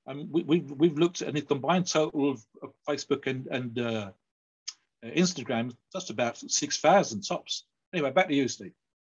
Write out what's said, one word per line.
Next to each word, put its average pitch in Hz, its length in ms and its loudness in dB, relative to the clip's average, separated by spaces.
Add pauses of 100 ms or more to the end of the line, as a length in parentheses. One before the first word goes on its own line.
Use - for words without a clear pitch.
Um, 143 240 -10
we, 165 120 0
we, 170 160 4
we've 143 380 2
looked 175 240 2
at 147 140 -4
a 147 60 0
combined 147 460 2
total 147 440 2
of, 117 140 -8 (160)
of 135 120 -14 (140)
Facebook 139 400 -2
and, 131 200 -4
and, 123 300 -4
uh, 110 340 -2 (920)
uh, 113 60 -10
Instagram, 127 680 0 (160)
just 180 200 -8
about 117 260 -2
six - 420 -2
thousand 156 440 4
tops. - 420 -6 (280)
Anyway, 143 180 0
back 185 180 2
to 147 40 2
you, 139 140 4
Steve. 95 240 -8 (420)